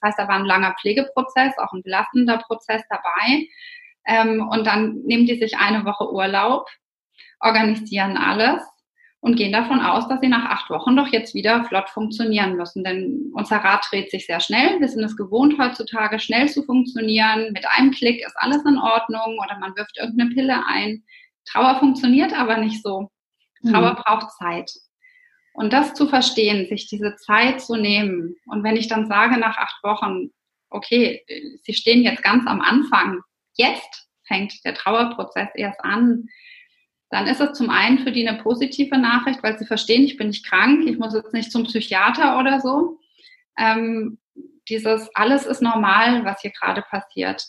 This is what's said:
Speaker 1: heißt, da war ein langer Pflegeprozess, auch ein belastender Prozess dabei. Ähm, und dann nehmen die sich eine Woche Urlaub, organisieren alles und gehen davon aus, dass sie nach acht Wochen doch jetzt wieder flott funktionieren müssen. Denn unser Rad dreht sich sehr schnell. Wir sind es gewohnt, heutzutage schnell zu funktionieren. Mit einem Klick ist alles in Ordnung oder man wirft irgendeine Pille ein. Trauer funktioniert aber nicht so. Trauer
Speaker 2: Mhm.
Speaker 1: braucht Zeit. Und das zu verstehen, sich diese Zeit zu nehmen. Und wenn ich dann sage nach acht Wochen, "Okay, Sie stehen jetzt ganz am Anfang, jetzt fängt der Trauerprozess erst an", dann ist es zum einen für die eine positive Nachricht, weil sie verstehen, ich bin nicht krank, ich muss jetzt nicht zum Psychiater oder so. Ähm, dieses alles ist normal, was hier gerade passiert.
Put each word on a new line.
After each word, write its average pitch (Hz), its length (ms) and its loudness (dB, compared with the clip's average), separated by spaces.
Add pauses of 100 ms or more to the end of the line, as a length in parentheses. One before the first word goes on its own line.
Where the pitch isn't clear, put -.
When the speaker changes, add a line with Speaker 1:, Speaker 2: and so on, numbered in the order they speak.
(100)
Speaker 1:
heißt, 214 80 -4
da 196 100 -4
war 196 80 0
ein 196 100 -2
langer 190 340 2
Pflegeprozess, 262 760 0
auch - 160 -6
ein 185 80 -8
belastender 226 560 0
Prozess 220 520 -4
dabei. 214 560 0 (600)
Ähm, 220 440 2
und 220 160 -2
dann 214 400 0
nehmen 233 200 6
die 240 120 0
sich 226 200 -2
eine 208 260 0
Woche - 280 0
Urlaub, 196 560 0 (720)
organisieren 214 800 0
alles 220 440 0 (580)
und 240 160 2
gehen 202 160 0
davon 233 280 0
aus, 190 280 0
dass 262 120 -2
sie 262 80 2
nach 233 180 4
acht - 240 -6
Wochen 240 260 2
doch 277 120 4
jetzt 226 260 -2
wieder 220 300 2
flott 190 260 -2
funktionieren 214 640 -2
müssen. 175 280 -8
Denn 185 500 -6
unser 208 240 -2
Rad 196 320 2
dreht 196 220 -4
sich 185 140 -8
sehr 165 140 -2
schnell. 302 400 2
Wir 262 80 2
sind 220 160 -4
es 214 120 -6
gewohnt, 247 420 2
heutzutage 220 640 -2
schnell 247 280 2
zu 285 160 -4
funktionieren. 220 880 0
Mit 214 160 -8
einem 262 240 4
Klick 240 320 0
ist - 120 -14
alles 294 300 0
in 285 120 4
Ordnung 226 640 -2
oder 190 160 -10
man 190 160 -10
wirft 208 220 -8
irgendeine 240 320 -2
Pille 262 360 0
ein. 208 380 -4 (420)
Trauer 262 340 2
funktioniert 262 580 4
aber 226 200 0
nicht 220 240 -2
so. 196 280 -6 (600)
Trauer 220 220 4
Speaker 2:
Mhm. - 120 -8
Speaker 1:
braucht 220 280 0
Zeit. 175 400 -8 (840)
Und 214 180 -2
das 294 220 2
zu 294 140 2
verstehen, 208 600 2
sich - 200 -8
diese 208 280 -6
Zeit 240 460 0
zu 233 140 -4
nehmen. 202 600 -2 (100)
Und 214 180 -6
wenn 220 120 2
ich 226 120 -4
dann 220 200 -2
sage 226 300 2
nach 226 200 -2
acht - 260 -8
Wochen, 202 460 -4 (400)
"Okay, 226 540 0 (380)
Sie 208 120 -8
stehen 240 280 6
jetzt 233 200 0
ganz 233 240 4
am 202 160 0
Anfang, 196 580 2 (360)
jetzt - 520 -2 (180)
fängt 202 280 -4 (100)
der - 100 -6
Trauerprozess 226 800 -4
erst 202 300 -8
an", 233 420 2 (840)
dann 196 180 -2
ist 254 120 -2
es 285 180 0
zum 233 120 -2
einen 233 300 4
für 254 120 -4
die 233 160 -2
eine 220 140 -6
positive 262 560 -2
Nachricht, 240 440 0
weil 220 160 -2
sie 214 80 -10
verstehen, 226 380 2
ich 285 120 0
bin 214 120 -4
nicht - 180 -8
krank, 254 420 4
ich 240 100 -2
muss 220 160 -4
jetzt 214 200 -4
nicht 226 180 -4
zum 226 120 0
Psychiater 226 760 0
oder 269 200 2
so. 294 380 -2 (600)
Ähm, 220 600 0 (500)
dieses 220 460 -2
alles 247 320 2
ist - 160 -4
normal, 226 640 4
was 196 180 -6
hier 196 100 -10
gerade 196 300 -4
passiert. 190 680 -6